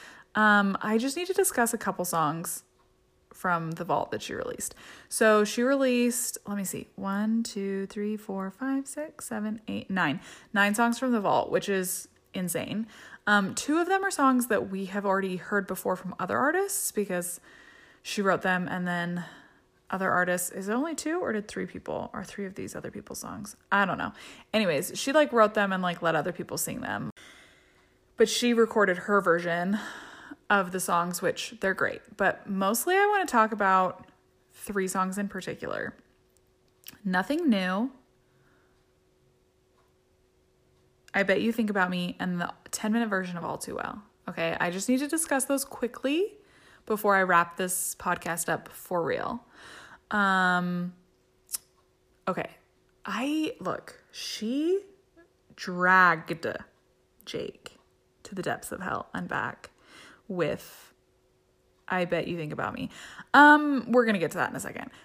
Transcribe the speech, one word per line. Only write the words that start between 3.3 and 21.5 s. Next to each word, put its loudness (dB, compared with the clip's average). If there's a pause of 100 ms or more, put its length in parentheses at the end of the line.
from -2
The -8
Vault 0
that -6
she -8
released. -8 (340)
So 6
she 0
released, 2
let -6
me -4
see, -8
one, 0
two, -4
three, -4
four, -6
five, -4
six, -10
seven, -6
eight, -8
nine. 0 (320)
Nine 4
songs 2
from 0
The 2
Vault, 2
which 0
is -2 (260)
insane. -4 (400)
Um, 4
two 0
of 2
them 2
are 0
songs 4
that 0
we -4
have -4
already 0
heard -2
before -4
from -10
other -2
artists 0
because -4 (600)
she -4
wrote 2
them 2
and -4
then -4 (680)
other 0
artists. 0
Is -8
it -2
only -2
two -4
or -2
did -4
three -8